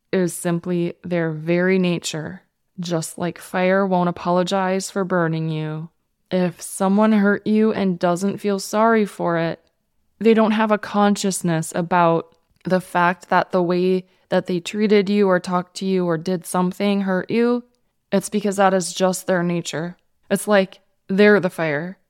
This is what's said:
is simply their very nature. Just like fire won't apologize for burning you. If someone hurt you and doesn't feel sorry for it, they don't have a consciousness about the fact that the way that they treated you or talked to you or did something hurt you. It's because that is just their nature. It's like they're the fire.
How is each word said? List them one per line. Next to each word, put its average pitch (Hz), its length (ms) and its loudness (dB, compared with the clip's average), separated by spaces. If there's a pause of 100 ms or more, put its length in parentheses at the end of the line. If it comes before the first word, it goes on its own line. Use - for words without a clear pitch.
(140)
is 180 200 0
simply 175 600 -2 (100)
their 170 280 -2
very 175 460 0
nature. 175 640 -4 (360)
Just 170 380 -6
like 175 200 -6
fire 190 480 0
won't 180 220 2
apologize 185 800 -2
for 196 140 -4
burning 165 460 -2
you. 156 400 -6 (420)
If 180 300 -2
someone 202 500 2
hurt 202 340 2
you 214 280 2
and 190 260 -2
doesn't 185 380 0
feel 202 220 -4
sorry 220 460 2
for 175 320 -2
it, 165 220 -4 (640)
they 220 120 6
don't 220 180 2
have 214 200 0
a 208 60 4
consciousness 196 1000 -2
about 170 600 0 (300)
the 180 160 0
fact 175 480 -2
that - 240 0
the 185 100 2
way 185 420 0 (220)
that 180 200 -2
they 180 120 -2
treated 208 500 0
you 208 200 2
or 180 100 4
talked 180 380 -6
to 196 80 -6
you 190 200 0
or 170 120 0
did 175 280 -6
something 196 560 -2
hurt 190 300 -2
you. 240 320 0 (480)
It's 196 160 0
because 202 300 -4
that 196 160 4
is 180 200 -2
just 185 340 -2
their 175 160 0
nature. 175 520 -6 (340)
It's - 160 -2
like 196 360 0 (260)
they're 208 320 6
the 175 100 0
fire. 165 500 -4 (100)